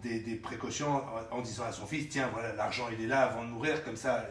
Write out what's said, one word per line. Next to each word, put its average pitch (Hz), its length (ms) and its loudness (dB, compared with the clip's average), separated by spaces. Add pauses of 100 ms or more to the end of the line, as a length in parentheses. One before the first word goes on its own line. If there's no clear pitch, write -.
des, 113 200 0
des 113 140 -2
précautions 127 520 -2
en, 123 500 0
en 123 40 0
disant 113 280 -4
à - 40 -2
son - 120 -8
fils, « 151 240 -2
Tiens, 135 240 2
voilà, 110 220 -2
l'argent, 120 300 0 (120)
il 110 60 -2
est 113 60 2
là 131 140 6
avant 120 200 4
de 117 60 -4
mourir, 151 340 0
comme 113 140 -6
ça, 123 340 2